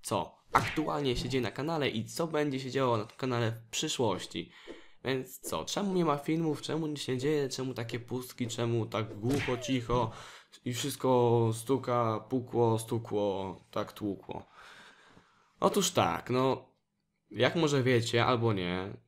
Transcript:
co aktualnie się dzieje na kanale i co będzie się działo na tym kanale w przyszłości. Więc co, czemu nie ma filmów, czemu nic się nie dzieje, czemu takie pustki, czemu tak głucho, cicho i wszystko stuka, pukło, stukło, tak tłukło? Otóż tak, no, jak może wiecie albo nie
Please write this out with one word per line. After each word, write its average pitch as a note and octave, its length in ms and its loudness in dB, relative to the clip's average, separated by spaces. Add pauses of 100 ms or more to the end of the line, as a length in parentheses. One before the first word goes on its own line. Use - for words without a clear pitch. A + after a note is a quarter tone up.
co F2 360 -4 (140)
aktualnie C#3+ 640 0
się - 120 -4
dzieje B2+ 140 0
na G2+ 80 -2
kanale D3 380 -2
i A2+ 160 -2
co E3 220 -4
będzie D3 340 -2
się C3 100 -8
działo B2+ 260 2
na G#2 80 0
tym - 120 -16
kanale A#2+ 360 0
w - 180 -12
przyszłości. F#2+ 800 -2 (540)
Więc C3 340 -4
co, - 260 -4
czemu G3 300 -2
nie F3+ 100 4
ma D3 120 4
filmów, D#3 460 0
czemu D#3 240 -2
nic D3 140 -6
się - 120 -4
nie C3 60 0
dzieje, C#3+ 300 0
czemu C3 260 -4
takie A#2 260 -6
pustki, B2 480 -6
czemu A#2 380 0
tak G#2+ 320 -4
głucho, B2 380 0
cicho A#2+ 540 0 (540)
i B2 100 -2
wszystko A#2+ 800 4
stuka, A#2+ 760 0
pukło, A#2 500 2
stukło, G#2 760 -2 (140)
tak G#2+ 220 -4
tłukło? - 540 -6 (1120)
Otóż G3 300 4
tak, E2+ 400 2
no, B2+ 380 0 (600)
jak A#2 260 2
może C#3+ 260 2
wiecie A#2 420 4
albo A2+ 280 2
nie F#2 440 -2 (120)